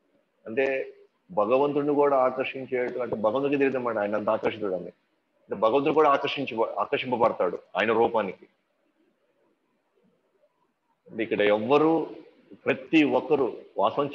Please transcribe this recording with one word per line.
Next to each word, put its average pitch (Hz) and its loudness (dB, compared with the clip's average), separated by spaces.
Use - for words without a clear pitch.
అంటే 135 -4
భగవంతుడిని 139 2
కూడా 143 4
ఆకర్షించేటు-, 127 -2
అంటే 120 -4
భగవంతుడికి 135 0
తెలియదు 135 2
అనమాట 120 -2
ఆయన 104 -2
అంత 104 -2
ఆకర్షితుడు 107 -2
అని. 87 -8
అంటే - -8
భగవంతుడు 135 2
కూడా 151 6
ఆకర్షించ-, 131 -2
ఆకర్షింపబడతాడు 110 0
ఆయన 107 0
రూపానికి. 110 0
అంటే 110 -6
ఇక్కడ 104 -2
ఎవ్వరు, 139 2
ప్రతి 143 2
ఒక్కరు 127 0
వాస్తవం 135 0